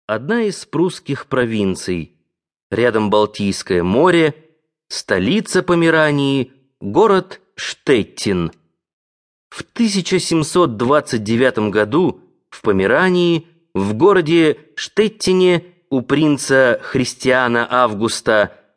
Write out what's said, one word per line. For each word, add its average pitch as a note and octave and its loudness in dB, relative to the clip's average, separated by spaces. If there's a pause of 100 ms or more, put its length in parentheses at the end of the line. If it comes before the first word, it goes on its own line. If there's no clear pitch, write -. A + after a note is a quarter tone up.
Одна D3 -4
из G3+ -6
прусских D#3 -4
провинций. G2+ -2 (560)
Рядом A2 0
Балтийское G2+ -2
море, D3+ 2 (540)
столица D3 -2
Померании, D3+ 0 (280)
город F#3 0 (140)
Штеттин. F#2+ -2 (1000)
В - -16
тысяча G3 -2
семьсот D#3+ 0
двадцать B2 0
девятом A2+ 0
году A2 0 (300)
в - -20
Померании, D#3+ 2 (260)
в G2 -2
городе E3 2 (160)
Штеттине, F#3 0 (260)
у C3 -2
принца C#3 0
Христиана B2+ -2
Августа A2 0 (220)